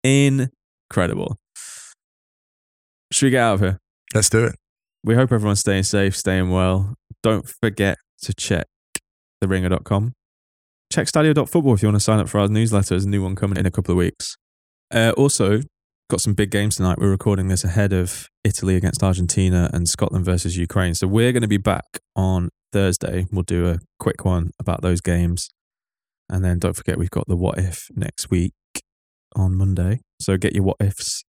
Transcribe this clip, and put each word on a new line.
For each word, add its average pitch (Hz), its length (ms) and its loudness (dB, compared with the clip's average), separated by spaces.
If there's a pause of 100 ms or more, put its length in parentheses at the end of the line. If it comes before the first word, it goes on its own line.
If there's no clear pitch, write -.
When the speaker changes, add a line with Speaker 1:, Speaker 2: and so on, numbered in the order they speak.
Speaker 1:
Incredible. - 1300 0 (1700)
Should - 140 2
we 131 40 4
get 127 120 2
out 113 120 2
of 95 60 0
here? 95 180 0 (360)
Speaker 2:
Let's 110 140 2
do - 160 4
it. 113 100 -2 (500)
Speaker 1:
We 110 100 2
hope 127 180 4
everyone's 104 280 2
staying 98 240 0
safe, 98 320 0
staying 92 340 0
well. 92 440 0 (280)
Don't 110 260 0 (140)
forget 101 340 0 (260)
to - 120 -6
check - 320 -4 (760)
the 101 80 0
ringer 92 200 0
dot 90 160 -2
com. 107 280 0 (800)
Check 151 140 0
stadio 156 280 2
dot 147 140 0
football 139 260 4
if 101 80 2
you 107 60 2
wanna 104 120 2
sign 110 180 2
up 104 100 0
for 104 120 0
our 101 80 2
newsletter. 107 420 0
There's 92 140 0
a 98 40 -2
new 101 140 0
one 95 140 -4
coming 98 220 -2
in 95 80 0
a 92 40 2
couple - 220 -2
of 90 60 2
weeks. - 380 -2 (560)
Uh, 113 240 4
also, 113 440 2 (500)
got 92 100 0
some 107 140 0
big 98 160 0
games 104 260 0
tonight. 92 220 0
We're 101 120 2
recording 95 380 0
this 92 160 0
ahead 95 280 2
of 90 340 -2 (180)
Italy 95 320 0
against 90 260 0
Argentina 92 680 2
and 85 160 -2
Scotland - 360 -2
versus 87 320 0
Ukraine. 87 380 -2
So - 120 -2
we're 113 260 2
gonna 117 160 0
be 104 100 2
back - 420 -4 (160)
on 92 320 0 (240)
Thursday. 92 580 0
We'll 92 140 -2
do 87 240 0
a 85 100 -2 (220)
quick - 240 -4
one 87 340 0
about - 240 -4
those 87 180 0
games. 87 480 -2 (840)
And 92 140 -2
then 87 140 0
don't 90 180 -2
forget, - 220 -4
we've 92 120 -4
got - 180 -4
the 87 80 0
What 90 220 -2
If 92 360 -6
next - 360 -8
week 90 220 0 (840)
on 95 200 0
Monday. 95 440 0 (200)
So 98 160 0
get 90 180 0
your 98 100 0
What 98 160 0
Ifs - 500 -4